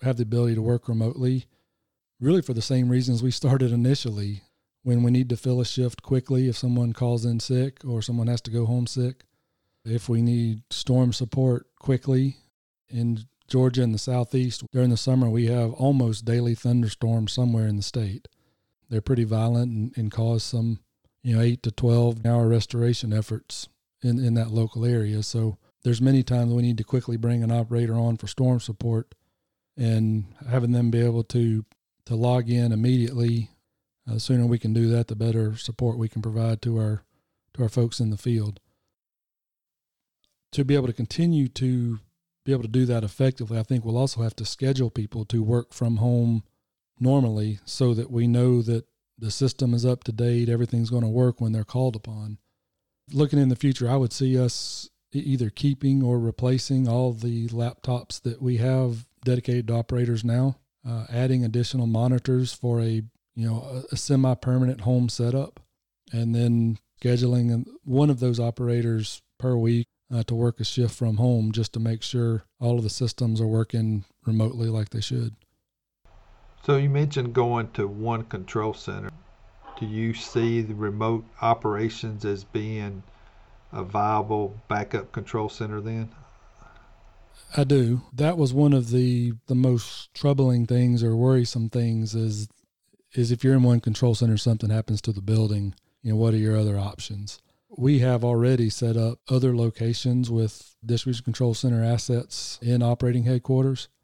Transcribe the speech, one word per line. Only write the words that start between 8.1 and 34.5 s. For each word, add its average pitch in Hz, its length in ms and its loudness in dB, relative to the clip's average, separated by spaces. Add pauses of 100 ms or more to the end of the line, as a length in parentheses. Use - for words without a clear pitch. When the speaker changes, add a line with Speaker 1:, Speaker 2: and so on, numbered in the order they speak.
Speaker 1:
has 120 140 -2
to 117 100 -12
go 117 140 0
home 120 220 0
sick, 127 360 -4 (600)
if 113 240 -4
we 117 120 2
need 117 480 0
storm 127 440 2
support 127 520 0 (140)
quickly 135 580 0 (520)
in 117 360 -2 (220)
Georgia 127 340 2
and 117 120 2
the 104 60 -2
Southeast, 123 720 -2
during 127 180 4
the 117 80 4
summer, 131 320 2
we 117 180 2
have 117 260 0
almost 120 520 0
daily 117 280 2
thunderstorms 113 800 0
somewhere 117 340 0
in 104 100 0
the 101 40 -4
state. 107 460 -6 (640)
They're 110 120 -2
pretty 120 220 0
violent 117 480 0
and, 110 260 -4
and 107 140 -4
cause 113 320 0
some, 113 360 -2 (440)
you 120 120 2
know, 113 60 4
eight 120 220 2
to 113 80 -4
twelve 117 540 2
hour 117 220 2
restoration 117 640 0
efforts - 560 -6 (320)
in, 120 220 0
in 117 120 2
that 113 160 0
local 113 340 -2
area. 107 380 0
So 110 340 -2 (260)
there's 120 180 2
many 131 220 6
times 120 300 0
we 120 80 2
need 120 160 2
to 110 60 -4
quickly 120 340 -2
bring 117 260 0
an 113 80 0
operator 117 440 0
on 117 220 0
for 101 100 -12
storm 127 320 0
support, 113 560 -4 (600)
and 110 480 0 (240)
having 120 220 2
them 120 200 2
be 117 100 2
able 117 240 2
to, 113 400 0 (400)
to 120 100 -4
log 120 340 2
in 120 220 2
immediately 117 760 0 (600)
uh, 110 40 -4
the 110 60 -2
sooner 120 260 2
we 117 140 2